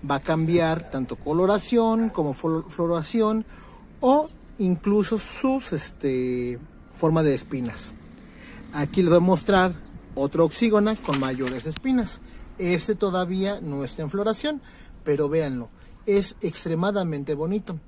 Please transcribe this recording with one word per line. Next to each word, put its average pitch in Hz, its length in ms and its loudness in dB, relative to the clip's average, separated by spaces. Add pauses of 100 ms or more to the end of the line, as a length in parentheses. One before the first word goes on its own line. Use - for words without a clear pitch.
va 143 80 0
a - 60 -4
cambiar 165 680 0
tanto 131 260 -6
coloración 214 920 2
como 151 240 -2
flo-, 160 340 -2
floración 214 800 0 (540)
o 294 280 4 (300)
incluso 202 580 2
sus, 262 560 -2
este, 127 880 -2 (340)
forma 160 300 2
de 147 120 4
espinas. 123 600 -6 (800)
Aquí 147 260 0
les 175 80 6
voy 170 80 8
a 175 40 10
mostrar 185 540 4 (400)
otro 139 300 2
oxígona 208 500 2
con 143 260 -4
mayores 131 440 -4
espinas. 233 560 -2 (380)
Este 175 360 0
todavía 190 680 -2
no 143 200 -6
está 135 200 -8
en 147 80 -6
floración, 220 500 -2 (440)
pero 147 260 0
véanlo, 139 400 -2 (340)
es 196 380 0
extremadamente 165 920 -2
bonito. 170 540 -4